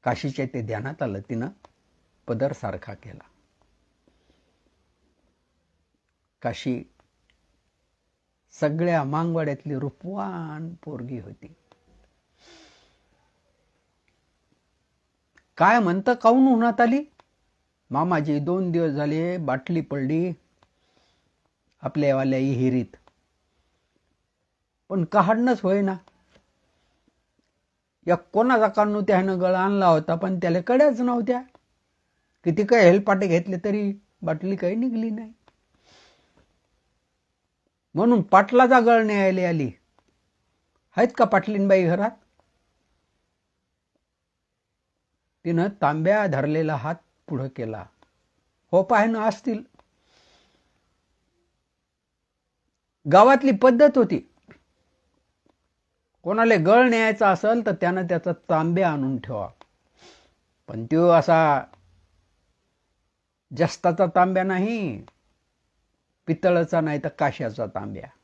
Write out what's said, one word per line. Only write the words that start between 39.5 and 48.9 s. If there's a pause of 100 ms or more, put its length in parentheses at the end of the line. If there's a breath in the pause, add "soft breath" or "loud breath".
आहेत
का
पाटलीनबाई
घरात?" (3250)
तिनं (140)
तांब्या
धरलेला
हात (340)
पुढं
केला. (840)
"हो,
पाहे